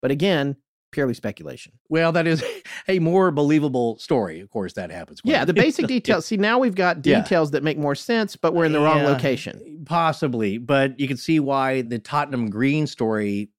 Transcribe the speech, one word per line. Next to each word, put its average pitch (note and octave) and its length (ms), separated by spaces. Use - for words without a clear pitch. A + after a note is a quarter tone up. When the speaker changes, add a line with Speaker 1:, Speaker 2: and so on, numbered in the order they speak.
Speaker 1:
But C3 80
again, C#3+ 460
purely C3 240
speculation. - 580
Speaker 2:
Well, E3 240
that E3 140
is D#3+ 180
<laughs> - 220
a F#3+ 120
more F3+ 320
believable C#3+ 680
story. F#2+ 420
Of G2+ 100
course, F#2+ 240
that F2+ 180
happens E2+ 280
quite B3+ 120
Speaker 1:
Yeah, D3+ 100
Speaker 2:
a C#3 40
Speaker 1:
the - 80
Speaker 2:
bit. F3+ 80
<laughs> - 20
Speaker 1:
basic D4+ 240
details. A3 380
See, A3 100
now G#3+ 220
we've B3 160
got F3 300
Speaker 2:
Yeah. C#3+ 160
Speaker 1:
details D#3+ 320
that C#3+ 120
make D3+ 140
more C#3+ 180
sense, A3+ 400
but E3 180
we're E3+ 100
in D#3 80
the D#3 80
wrong D3+ 180
Speaker 2:
Yeah, C#3+ 100
Speaker 1:
location. C#3 800
Speaker 2:
possibly, C#3 720
but C3+ 420
you C#3 80
can C3 80
see D#3 240
why C3+ 420
the A#2 160
Tottenham C#3 500
Green C#3 380
story G#2 720